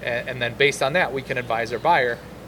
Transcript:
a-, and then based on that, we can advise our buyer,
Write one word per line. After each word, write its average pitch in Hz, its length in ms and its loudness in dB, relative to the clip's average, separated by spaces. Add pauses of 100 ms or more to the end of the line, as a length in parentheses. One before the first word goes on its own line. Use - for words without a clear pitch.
a-, - 40 -12
and 123 360 -4
then 117 140 -2
based 139 280 2
on 135 100 2
that, 160 200 2
we 135 80 -2
can 131 160 -4
advise 117 340 -2
our 117 80 -4
buyer, 131 380 4 (300)